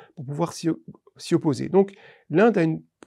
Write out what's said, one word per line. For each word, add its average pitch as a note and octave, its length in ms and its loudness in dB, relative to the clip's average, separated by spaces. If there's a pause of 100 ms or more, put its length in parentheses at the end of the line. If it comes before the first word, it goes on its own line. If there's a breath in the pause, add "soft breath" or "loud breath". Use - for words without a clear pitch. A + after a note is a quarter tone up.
(160 loud breath)
pour C#3 100 -14
pouvoir D3 280 -4
s'y, E3 160 -4 (480)
s'y - 180 -2
opposer. C3 320 0
Donc G3 260 2 (360 soft breath)
l'Inde G3+ 280 4
a E3+ 60 4
une D#3+ 200 -2 (240)